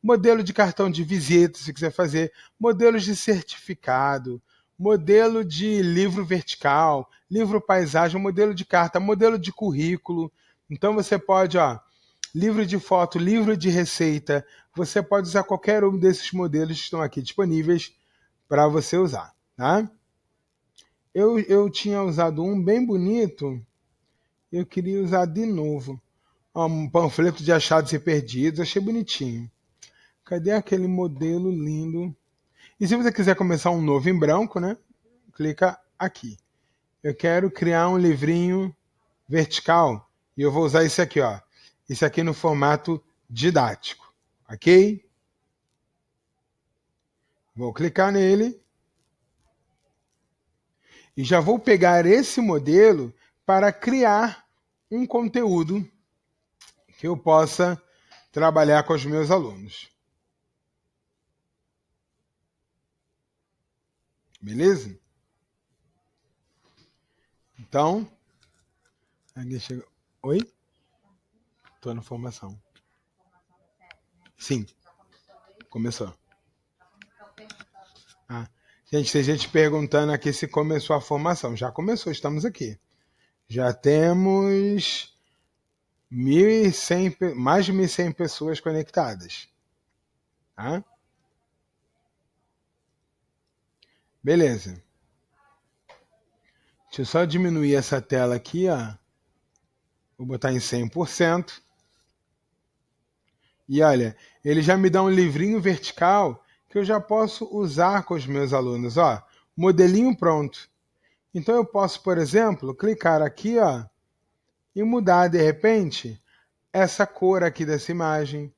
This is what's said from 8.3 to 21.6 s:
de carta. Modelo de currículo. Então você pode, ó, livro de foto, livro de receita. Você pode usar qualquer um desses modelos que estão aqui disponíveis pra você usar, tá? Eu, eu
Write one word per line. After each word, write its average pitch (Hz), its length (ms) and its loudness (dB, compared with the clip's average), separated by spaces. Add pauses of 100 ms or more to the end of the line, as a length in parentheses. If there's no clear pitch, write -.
de 175 100 -10
carta. 175 360 0
Modelo 214 380 2
de 175 140 -8
currículo. 165 760 -4 (400)
Então 196 240 -2
você 202 240 0
pode, 190 400 2
ó, 127 200 2 (540)
livro 214 340 0
de 185 120 -2
foto, 175 400 0
livro 214 380 2
de 170 120 -2
receita. 156 800 -2 (280)
Você 180 280 -2
pode 196 260 -2
usar 190 160 0
qualquer 208 400 0
um 196 120 0
desses 185 360 2
modelos 160 440 -4
que - 80 -12
estão 165 160 -6
aqui 147 220 -4
disponíveis 165 720 -2 (540)
pra 147 200 4
você 156 300 0
usar, 135 360 -4 (220)
tá? 185 340 0 (1200)
Eu, 214 240 2
eu 202 320 2